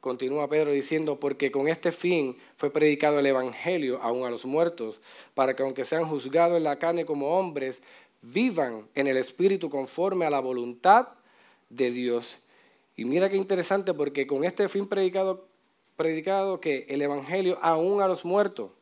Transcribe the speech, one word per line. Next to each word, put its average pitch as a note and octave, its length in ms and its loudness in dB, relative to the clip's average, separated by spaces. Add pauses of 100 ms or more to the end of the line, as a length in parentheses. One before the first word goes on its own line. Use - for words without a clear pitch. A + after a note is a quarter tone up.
continúa C3+ 480 -2
Pedro D3+ 220 2
diciendo, D3 480 0
"Porque C#3 320 0
con C#3 160 0
este E3 240 0
fin D#3+ 440 0 (220)
fue C#3+ 140 -2
predicado D3 480 4
el C#3+ 80 4
evangelio C3 720 0
aún B2 240 -2
a A#2+ 60 -4
los A#2 120 -8
muertos, C#3 560 -2 (360)
para C3 200 2
que C3 60 -4
aunque C3+ 240 -2
sean D#3+ 240 -2
juzgados D#3 480 2
en D#3+ 60 2
la C#3+ 160 -2
carne E3+ 260 0
como D3+ 320 0
hombres, D3 420 -4 (480)
vivan C#3 680 0
en C#3 100 0
el C3 120 2
espíritu E3+ 520 0
conforme E3 560 -2
a D3 60 0
la C#3 80 2
voluntad B2+ 720 4 (600)
de B2 220 0
Dios". A#2+ 460 -4 (580)
Y A2+ 100 -8
mira F3 240 2
qué G3 60 -2
interesante, F#3+ 580 0
porque C#3+ 320 -2
con C#3 180 -2
este F3+ 260 0
fin G3+ 180 -4
predicado, F#3+ 580 -2 (500)
predicado F3+ 640 -2
que C#3+ 300 -2
el C#3 120 -2
evangelio D3 600 -2
aún E3 400 2
a G3 60 4
los F3+ 180 -2
muertos. F#3+ 460 0 (100)